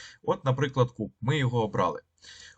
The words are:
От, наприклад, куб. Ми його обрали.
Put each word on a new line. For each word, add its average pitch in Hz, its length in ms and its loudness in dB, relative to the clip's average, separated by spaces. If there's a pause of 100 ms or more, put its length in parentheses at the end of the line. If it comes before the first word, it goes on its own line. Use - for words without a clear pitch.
(240)
От, - 220 -2
наприклад, 131 460 2
куб. - 200 -6 (100)
Ми 139 160 2
його 123 260 2
обрали. 98 380 0 (560)